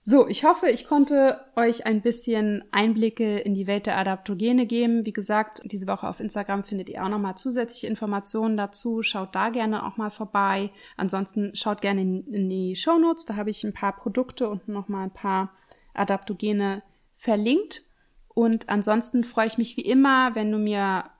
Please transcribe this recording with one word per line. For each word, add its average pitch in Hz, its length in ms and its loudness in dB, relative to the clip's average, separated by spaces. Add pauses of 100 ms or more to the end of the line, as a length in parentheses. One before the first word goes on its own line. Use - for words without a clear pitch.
So, 254 260 6
ich - 180 -4
hoffe, 349 260 4
ich 240 160 -2
konnte 277 540 4 (140)
euch 233 320 2
ein 214 160 2
bisschen 214 720 0
Einblicke 220 640 2
in 202 160 -2
die 190 120 -4
Welt 202 200 -2
der 208 120 -2
Adaptogene 196 680 0
geben. 233 400 0
Wie 208 60 -6
gesagt, 214 520 -2
diese 190 220 -8
Woche 190 220 -4
auf 170 100 -10
Instagram 202 460 -4
findet 190 240 -8
ihr - 160 -8
auch 190 40 -2
nochmal 196 280 -4
zusätzliche 233 500 -6
Informationen 214 680 -2
dazu. 220 460 -4
Schaut 190 320 -6
da 202 160 0
gerne 220 360 -2
auch 190 100 -10
mal 214 140 -4
vorbei. 196 600 -2 (260)
Ansonsten 196 580 -2
schaut 208 280 -4
gerne 196 200 0
in, 185 300 -2
in 196 160 0
die 185 260 -4
Shownotes. 330 520 2
Da 208 100 -6
habe 208 140 -2
ich - 140 -8
ein 208 100 -4
paar 196 200 -2
Produkte 254 540 -4
und 202 180 -8
nochmal 196 380 -6
ein 190 80 -8
paar 190 400 -2 (420)
Adaptogene 202 880 -2 (320)
verlinkt. 240 680 0 (460)
Und 226 420 2
ansonsten 220 540 2
freue 226 220 0
ich 226 120 -2
mich 233 180 -2
wie - 60 -6
immer, 262 520 6
wenn 214 160 0
du 214 80 0
mir 202 460 0 (160)